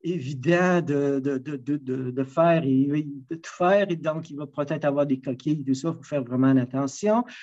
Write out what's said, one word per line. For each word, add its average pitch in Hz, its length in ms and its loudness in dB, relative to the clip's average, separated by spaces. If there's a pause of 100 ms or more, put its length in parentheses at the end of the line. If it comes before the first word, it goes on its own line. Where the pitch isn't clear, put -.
évident 170 760 2
de, 139 400 0
de, 139 160 -2
de, 143 200 -8
de, 135 200 -4
de, 131 340 -6
de 131 140 -2
faire 165 400 2
et, 143 420 2
de 143 280 -10
tout - 180 -16
faire, 190 380 2
et 170 60 -2
donc 160 340 -6
il 143 80 -10
va 147 80 -8
peut-être 147 400 -4
avoir 143 180 2
des 131 160 -2
coquilles, 147 420 -4
tout 131 120 0
ça, 160 180 -4
faut - 100 -10
faire 143 220 -4
vraiment 131 320 4
attention. 139 680 0 (180)